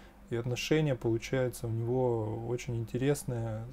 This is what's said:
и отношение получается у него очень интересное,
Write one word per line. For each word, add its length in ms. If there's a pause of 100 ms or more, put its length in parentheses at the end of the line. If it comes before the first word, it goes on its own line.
(300)
и 60
отношение 600
получается 680
у 60
него 760
очень 300
интересное, 960